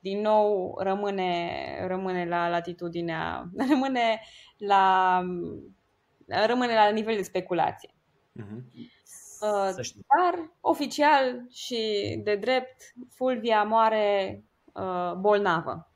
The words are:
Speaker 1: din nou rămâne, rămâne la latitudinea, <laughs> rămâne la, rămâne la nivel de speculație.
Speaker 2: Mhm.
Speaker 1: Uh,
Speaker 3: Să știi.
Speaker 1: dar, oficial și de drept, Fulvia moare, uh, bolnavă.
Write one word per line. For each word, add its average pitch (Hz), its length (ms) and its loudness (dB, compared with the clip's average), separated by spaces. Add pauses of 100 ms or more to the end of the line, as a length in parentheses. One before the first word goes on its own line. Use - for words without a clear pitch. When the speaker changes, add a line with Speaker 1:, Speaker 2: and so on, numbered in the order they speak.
Speaker 1:
din 196 200 -6
nou 208 600 2
rămâne, 190 680 -2 (360)
rămâne 185 420 -4
la 175 200 0
latitudinea, 170 1000 -6
<laughs> 254 200 -2
rămâne 247 500 2 (380)
la, 190 640 4 (1300)
rămâne 240 280 0
la 214 140 6
nivel 220 280 0
de 196 60 -2
speculație. - 720 -4 (380)
Speaker 2:
Mhm. 113 380 -14 (680)
Speaker 1:
Uh, 202 340 0
Speaker 3:
Să 127 80 -10
știi. - 240 -14 (100)
Speaker 1:
dar, 349 440 0
oficial 269 920 2
și 220 640 -4 (100)
de 208 100 0
drept, 247 600 -4 (160)
Fulvia 226 520 0
moare, 208 800 2 (300)
uh, 180 460 -4
bolnavă. 185 760 0